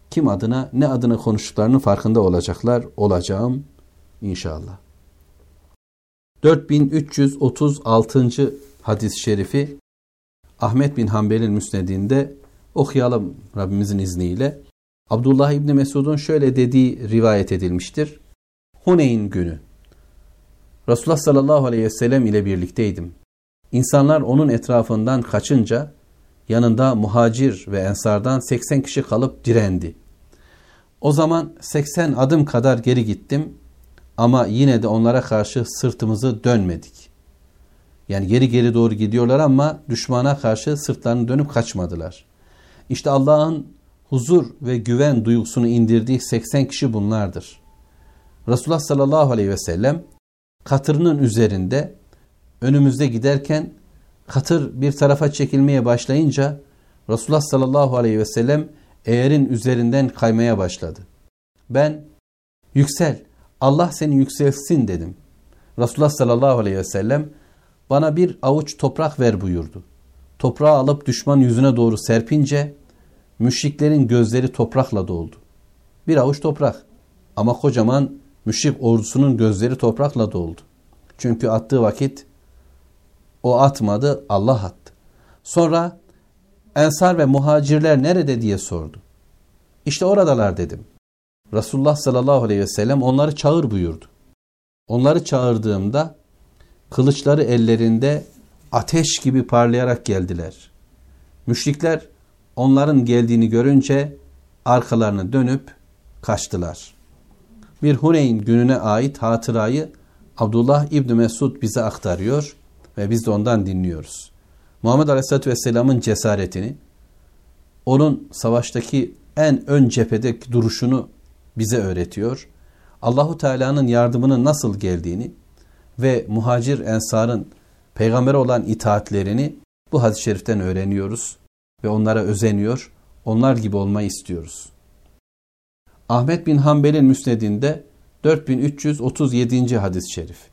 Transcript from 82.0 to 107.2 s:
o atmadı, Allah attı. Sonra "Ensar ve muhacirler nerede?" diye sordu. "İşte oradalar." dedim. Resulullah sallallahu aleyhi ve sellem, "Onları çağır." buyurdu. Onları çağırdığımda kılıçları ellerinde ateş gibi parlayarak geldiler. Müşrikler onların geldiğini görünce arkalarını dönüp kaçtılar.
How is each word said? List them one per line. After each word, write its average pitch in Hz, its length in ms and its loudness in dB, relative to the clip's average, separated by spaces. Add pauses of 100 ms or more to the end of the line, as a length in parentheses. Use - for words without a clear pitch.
o 120 160 2
atmadı, 135 680 0
Allah 104 360 0
attı. - 280 -16 (520)
Sonra 170 560 0 (760)
"Ensar 156 420 2
ve 156 60 2
muhacirler 147 800 2
nerede?" 143 400 0
diye 101 160 0
sordu. 80 400 -10 (880)
"İşte 151 180 -4
oradalar." 147 520 2
dedim. 85 280 -8 (680)
Resulullah 135 440 0
sallallahu 131 480 0
aleyhi 104 160 0
ve 98 60 0
sellem, 123 360 -2
"Onları 139 320 0
çağır." 147 360 0
buyurdu. 87 340 -4 (840)
Onları 143 360 2
çağırdığımda 117 920 -2 (760)
kılıçları 143 520 2
ellerinde 117 800 2 (480)
ateş 156 460 -2
gibi 131 280 0
parlayarak 120 580 2
geldiler. 90 640 -6 (760)
Müşrikler 147 600 -2 (500)
onların 135 480 4
geldiğini 117 440 2
görünce 139 680 2 (480)
arkalarını 113 680 0
dönüp 131 420 -2 (480)
kaçtılar. 90 720 -6 (880)